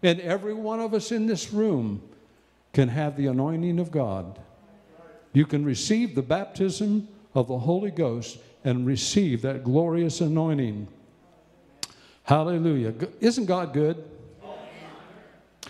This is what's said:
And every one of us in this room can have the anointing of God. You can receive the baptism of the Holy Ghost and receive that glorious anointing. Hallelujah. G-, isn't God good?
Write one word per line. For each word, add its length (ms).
And 200
every 320
one 260
of 140
us 180
in 160
this 240
room 500
can 160
have 300
the 100
anointing 500
of 140
God. 480
You 120
can 200
receive 500
the 60
baptism 880
of 160
the 100
Holy 320
Ghost 460
and 240
receive 540
that 240
glorious 560
anointing. 680
Hallelujah. 680
G-, 140
isn't 280
God 260
good? 280